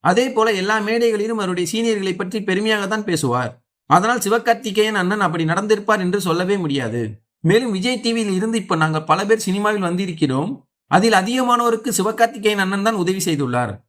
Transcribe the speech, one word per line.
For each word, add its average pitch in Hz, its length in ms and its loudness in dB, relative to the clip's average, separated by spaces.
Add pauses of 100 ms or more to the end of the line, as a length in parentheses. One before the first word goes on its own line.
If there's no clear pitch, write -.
அதே 202 220 2 (100)
போல 220 160 2
எல்லா 202 280 0
மேடைகளிலும் 220 600 0
அவருடைய 180 300 -2
சீனியர்களை 220 440 0
பற்றி 190 280 -6
பெருமையாக 208 440 0
தான் 214 160 -4
பேசுவார். 127 480 -2 (380)
அதனால் 214 360 2
சிவகார்த்திகேயன் 214 760 0
அண்ணன் 196 240 0
அப்படி 165 200 0
நடந்திருப்பார் 202 600 0
என்று 185 160 0
சொல்லவே 185 360 0
முடியாது. 131 440 -2 (380)
மேலும் 220 320 2
விஜய் 240 280 -2
டி 233 140 -2
வியில் 208 240 -2
இருந்து 226 200 0
இப்ப 185 180 -2
நாங்கள் 156 340 0
பல 190 160 2
பேர் 220 220 2
சினிமாவில் 202 420 0
வந்திருக்கிறோம். 170 600 -2 (400)
அதில் 208 300 4
அதிகமானோருக்கு 240 760 0
சிவகார்த்திகேயன் 208 680 0
அண்ணன் 196 220 -2
தான் 214 160 0
உதவி 185 220 -2
செய்துள்ளார். 123 480 -2 (160)